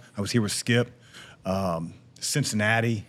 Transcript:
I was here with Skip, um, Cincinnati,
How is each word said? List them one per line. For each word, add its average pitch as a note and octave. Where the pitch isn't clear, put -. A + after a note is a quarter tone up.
I G2+
was F#2+
here A#2+
with G2+
Skip, A#2+
um, F#2
Cincinnati, A2+